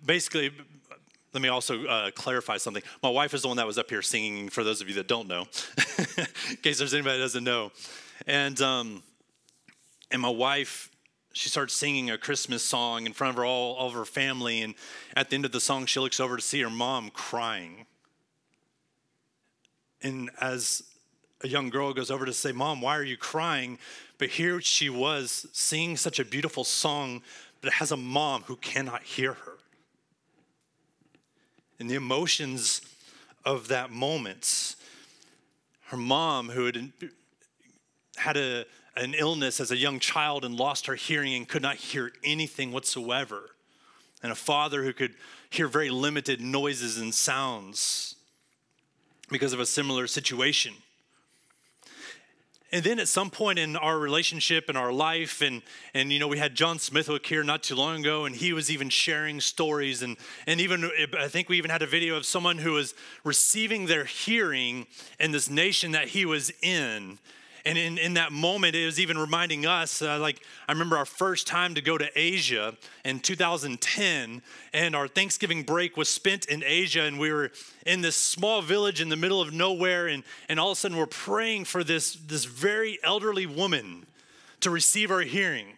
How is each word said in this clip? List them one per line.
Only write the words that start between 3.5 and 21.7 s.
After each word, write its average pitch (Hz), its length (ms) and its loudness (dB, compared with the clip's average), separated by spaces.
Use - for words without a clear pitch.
that 117 100 2
was 107 100 -2
up 120 120 -2
here 104 120 -2
singing, 104 460 -2
for 113 160 -2
those 107 160 0
of 98 80 -8
you 98 80 -6
that 95 140 -4
don't 117 180 0
know, 90 200 -4
<laughs> - 200 -2
in 262 140 -6
case 147 140 2
there's 135 160 0
anybody 139 240 2
that 131 80 0
doesn't 123 180 -4
know. 120 300 -2
And, 139 360 0
um, 123 420 0
and 127 100 0
my 123 80 2
wife, 131 600 0
she - 160 -4
starts 135 240 0
singing 139 360 0
a 113 80 -2
Christmas 123 460 -2
song 120 420 0
in 113 60 -4
front 131 200 -2
of 123 40 -4
her, 123 80 0
all, 123 300 0
all 127 160 -2
of 120 60 -8
her 113 100 -4
family, 127 560 -2
and 110 140 -6
at 135 160 0
the 139 60 0
end 139 80 0
of 131 80 0
the 123 80 -2
song, 131 280 0
she 135 120 0
looks 131 220 0
over 123 160 -2
to 110 40 -6
see 143 200 -2
her 117 80 0
mom 120 400 -2
crying. 110 760 -6
And 131 260 -4
as 127 440 -2
a 135 60 -6
young 135 240 0